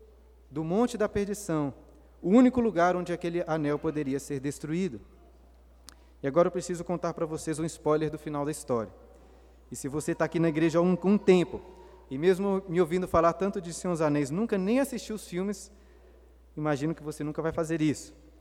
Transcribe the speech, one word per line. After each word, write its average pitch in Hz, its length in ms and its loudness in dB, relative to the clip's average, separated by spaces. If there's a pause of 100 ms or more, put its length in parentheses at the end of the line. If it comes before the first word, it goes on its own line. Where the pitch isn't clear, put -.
(500)
do 151 140 -4
Monte 214 340 0
da 202 100 2
Perdição, 170 640 -2 (480)
o 170 100 -2
único 247 300 8
lugar 180 360 4
onde 175 160 -4
aquele 170 340 -4
anel 147 320 0
poderia 147 400 -2
ser 139 220 -6
destruído. 147 600 -4 (1200)
E 139 60 -6
agora 170 220 4
eu - 20 -2
preciso 175 320 -6
contar 170 320 -4
para 170 100 -4
vocês 156 360 -4
um 165 40 -2
spoiler 151 460 0
do 151 80 -8
final 147 260 -6
da 147 60 -2
história. 117 420 -4 (760)
E 127 60 -12
se - 100 -8
você 147 260 -4
tá 160 120 0
aqui 165 160 0
na 165 80 4
igreja 160 320 2
há - 20 6
um, 185 220 4
um 202 140 4
tempo, 180 420 4 (500)
e 131 80 -6
mesmo 190 500 2
me 175 120 2
ouvindo 175 260 0
falar 165 280 4
tanto 196 260 -2
de 170 120 -8
Senhor 180 200 -4
dos 156 80 0
Anéis, 147 300 2
nunca 202 280 0
nem 214 220 2
assistiu 254 340 -4
os - 140 -10
filmes, 196 420 -6 (880)
imagino 151 360 -2
que 147 120 -12
você 151 180 -10
nunca 151 180 -6
vai 156 120 -2
fazer 160 280 -2
isso. 151 320 0 (280)